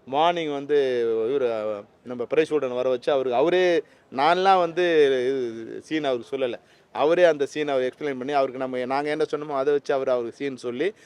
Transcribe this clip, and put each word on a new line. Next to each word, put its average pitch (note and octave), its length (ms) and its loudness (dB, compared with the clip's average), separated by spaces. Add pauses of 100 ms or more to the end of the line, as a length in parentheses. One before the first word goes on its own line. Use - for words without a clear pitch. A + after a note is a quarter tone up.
மார்னிங் D#3 480 0
வந்து C#3+ 240 -2 (520)
இவரு, C3+ 180 0 (560)
நம்ம A#2+ 300 -8
பிரைஸ்வுட்டன் D3 420 0
வர B2+ 140 0
வச்சு B2+ 220 0
அவருக்கு, C3 260 0
அவரே, E3+ 460 4 (320)
நான்லாம் F3+ 440 4
வந்து E3+ 260 0 (200)
இது B2 760 -2
சீன் D#3 220 -4
அவருக்கு C3 340 -4
சொல்லல, B2+ 220 -4 (320)
அவரே E3 320 4
அந்த D3+ 220 4
சீன் D3 220 -4
அவர் C3+ 160 0
எக்ஸ்பிளைன் C3+ 340 -6
பண்ணி B2+ 140 -8
அவருக்கு C3+ 280 0
நம்ம, B2+ 260 -4
நாங்க C#3+ 240 -2
என்ன D3+ 220 -2
சொன்னோமோ D3+ 240 -6
அதை C#3 180 0
வச்சு C#3+ 200 -2
அவர் C3+ 160 -2
அவருக்கு A#2+ 260 -2
சீன் C#3 200 -6
சொல்லி, B2+ 380 -6 (120)